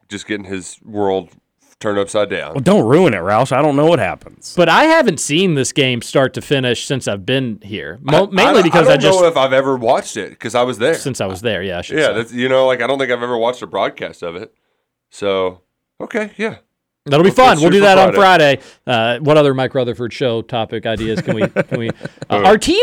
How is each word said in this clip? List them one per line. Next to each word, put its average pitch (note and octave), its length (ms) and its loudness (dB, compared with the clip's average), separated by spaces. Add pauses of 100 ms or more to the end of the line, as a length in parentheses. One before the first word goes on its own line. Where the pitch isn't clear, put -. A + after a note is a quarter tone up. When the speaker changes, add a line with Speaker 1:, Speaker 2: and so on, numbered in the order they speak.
Speaker 1:
just G2+ 180 -12
getting G#2 180 -8
his F#2+ 380 -12
world G2 460 -4 (500)
turned G#2 200 -4
upside G2+ 300 -2
down. D#2+ 240 -8
Speaker 2:
Well, C3 80 -6
don't F3 260 2
ruin D3+ 260 4
it, F#2+ 40 -4
Roush. G#2 340 0
I C3 100 0
don't D3 140 0
know D3 100 2
what E3 140 2
happens. - 560 -8
Speaker 3:
But E3+ 140 2
I A3 160 4
haven't D#4 340 2
seen E3+ 360 0
this C3 180 -2
game B2+ 280 0
start C3 320 0
to A#2 80 -8
finish B2+ 440 -2
since C3 240 -6
I've G2+ 160 -6
been B2+ 360 -4
here. F2+ 400 -12
Mo-, F3+ 300 2
Speaker 1:
I, - 20 -8
Speaker 3:
mainly A3 280 4
Speaker 1:
I, - 20 0
Speaker 3:
because E3 240 2
Speaker 1:
I - 60 6
Speaker 3:
I - 40 4
Speaker 1:
don't - 40 -2
Speaker 3:
just - 200 2
Speaker 1:
know F3 60 4
if D#3+ 100 0
I've C3 160 2
ever C3+ 240 0
watched B2 400 -2
it F2+ 220 -10
'cause A2+ 160 -8
I B2 80 2
was B2 140 -4
there. C3+ 180 0
Speaker 3:
Since C3 260 -8
I G#2+ 60 -2
was F#2 140 -8
there, G#2 200 -4
yeah, F#2 160 -6
I - 40 -8
should C3+ 180 -8
Speaker 1:
Yeah, C#3+ 80 2
Speaker 3:
say. G#2 80 0
Speaker 1:
that's, A2+ 180 -6
you B2 160 -2
know, C3 180 2
like, B2+ 140 -2
I A#2 60 -2
don't C#3 120 -2
think C3 120 -4
I've A#2+ 120 -2
ever B2 140 -4
watched A#2 240 -2
a G#2 60 -10
broadcast G2 560 -6
of E2+ 120 -10
it. G#2 180 -14 (560)
So, F#2+ 520 -4 (400)
okay, G#3+ 360 -8
yeah. G3+ 200 -8 (480)
Speaker 3:
That'll D3 200 2
be F#3+ 60 4
Speaker 1:
Let's - 40 -8
Speaker 3:
fun. B3 220 6
Speaker 1:
do D3 60 2
Speaker 3:
We'll E3+ 80 4
do F#3+ 80 4
Speaker 1:
Super G3+ 80 6
Speaker 3:
that F#3+ 100 6
on F#3+ 160 4
Speaker 1:
Friday. F3 480 4 (240)
Speaker 3:
Friday. A#2+ 320 0
Uh, - 20 -12
what D3+ 160 2
other D3 180 4
Mike C3 220 -2
Rutherford A#2+ 380 -4
show A#2 280 -2
topic A2+ 440 -6
ideas A2 360 -4
can - 140 -4
we? G#2+ 140 0
Can - 300 -4
we? A2+ 160 -6
Speaker 1:
<laughs> - 40 -20 (300)
Speaker 3:
Uh, G#3 160 -2
our G#3 120 6
team F4 260 0